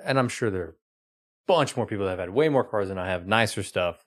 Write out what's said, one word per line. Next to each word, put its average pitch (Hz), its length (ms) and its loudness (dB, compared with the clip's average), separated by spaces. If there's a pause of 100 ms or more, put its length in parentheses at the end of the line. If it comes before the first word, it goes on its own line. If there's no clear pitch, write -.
and 135 160 0
I'm 123 100 2
sure 120 200 -4
there 92 140 -4
are 82 60 -12
a - 40 -18 (760)
bunch 160 300 2
more 113 80 0
people 101 200 -4
that 95 60 0
have 90 80 -4
had 90 120 -6
way 147 180 2
more 131 140 4
cars 101 260 -2
than 95 80 -6
I 90 120 -4
have, 90 180 -4
nicer 107 360 2
stuff, 90 440 -2